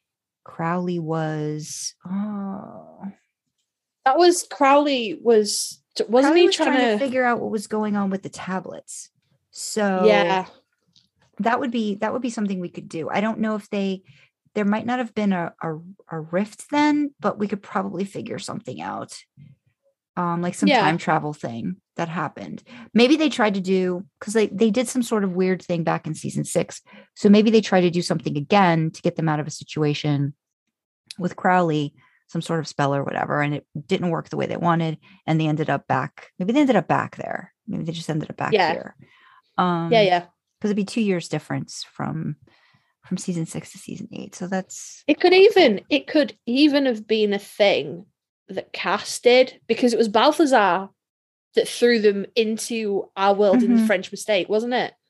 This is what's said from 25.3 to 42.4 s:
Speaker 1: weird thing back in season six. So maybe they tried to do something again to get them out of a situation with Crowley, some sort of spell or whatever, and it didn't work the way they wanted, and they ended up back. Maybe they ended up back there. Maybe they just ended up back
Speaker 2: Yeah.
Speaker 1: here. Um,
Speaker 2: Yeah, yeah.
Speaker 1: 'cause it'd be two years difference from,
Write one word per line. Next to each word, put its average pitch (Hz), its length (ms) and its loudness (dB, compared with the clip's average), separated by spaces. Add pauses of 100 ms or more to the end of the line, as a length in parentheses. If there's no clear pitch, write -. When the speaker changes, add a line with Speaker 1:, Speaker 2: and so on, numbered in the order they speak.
Speaker 1:
weird 185 260 0
thing 170 220 -4
back 165 240 -2
in 156 80 -6
season 147 300 -6
six. - 380 -4 (340)
So - 120 4
maybe 214 220 8
they 220 100 6
tried 196 200 2
to 180 100 4
do 175 120 -2
something 156 340 -4
again 165 560 2
to - 100 -14
get 170 140 -2
them 160 120 -2
out 151 120 -2
of 151 80 -8
a - 20 -10
situation 147 840 -2 (840)
with 180 160 -4
Crowley, 160 600 0 (340)
some 165 140 -4
sort 165 180 -4
of - 80 -8
spell 139 260 0
or 139 80 -2
whatever, - 400 -2
and 147 120 -2
it - 120 -10 (220)
didn't 180 220 -2
work 160 180 -6
the 156 80 -10
way 143 100 -2
they - 100 -6
wanted, 165 420 -2 (280)
and 156 140 2
they 156 80 0
ended 151 200 -2
up 143 200 -4
back. - 400 -4 (100)
Maybe 190 140 -2
they 285 80 2
ended 254 160 4
up 170 100 2
back - 300 -2
there. - 360 -10 (140)
Maybe - 160 -6
they 160 100 -8
just 165 180 -10
ended 151 200 -4
up - 60 -16
back 139 160 -2
Speaker 2:
Yeah. 180 200 2
Speaker 1:
here. - 240 -10 (600)
Um, 175 340 0
Speaker 2:
Yeah, 220 100 6
yeah. 175 180 2 (400)
Speaker 1:
'cause 208 100 -2
it'd 202 60 -2
be 208 80 0
two 233 180 -4
years 185 260 -2
difference - 640 -8
from, 156 440 -8 (680)